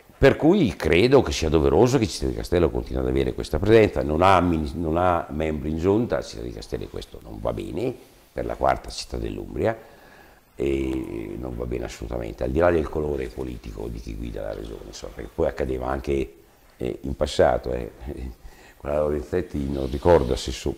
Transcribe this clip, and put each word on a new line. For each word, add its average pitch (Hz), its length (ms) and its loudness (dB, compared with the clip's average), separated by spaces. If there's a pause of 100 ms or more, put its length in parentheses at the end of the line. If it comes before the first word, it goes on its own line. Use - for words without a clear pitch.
(180)
Per 135 180 6
cui 156 400 4
credo 110 460 6
che 80 100 -2
sia 78 160 0
doveroso 80 500 6
che 110 80 2
Città 73 200 -4
di 64 80 -2
Castello 80 360 2
continui 60 320 -4
ad 64 60 0
avere 65 240 2
questa - 260 -4
presenza. 101 440 6
Non 76 180 0
ha 95 160 8
ammin-, 82 380 2
non 82 240 -2
ha 87 320 2
membri 78 400 -4
in 80 80 -2
giunta, 95 440 2
Città 57 200 -12
di 60 100 -8
Castello 53 360 -10
questo 50 340 -14
non 55 180 -14
va 57 140 -4
bene, 67 400 -6 (380)
per 62 120 -6
la 58 100 -4
quarta 64 360 0
città - 280 -10
dell'Umbria, 53 580 -4 (800)
e 64 800 -4
non 62 160 -8
va 60 120 -6
bene 60 180 -6
assolutamente, 58 600 -8
al 62 60 -2
di 67 100 0
là 87 100 6
del 80 180 2
colore 73 380 -4
politico 58 600 -10
di 57 120 -10
chi 55 160 -10
guida 52 240 -10
la 52 140 -8
regione, 50 320 -12
insomma, - 300 -14
perché 57 180 -12
poi 78 140 0
accadeva 64 400 -4
anche, 67 440 -2 (460)
eh, 60 240 -6
in 67 120 -4
passato, 69 580 2
eh. 60 180 -6 (160)
<laughs> 64 380 -12 (320)
Quella 73 240 -2
Lorenzetti 76 720 -2
non 67 200 -4
ricordo, 67 440 6
assesso-, - 440 -4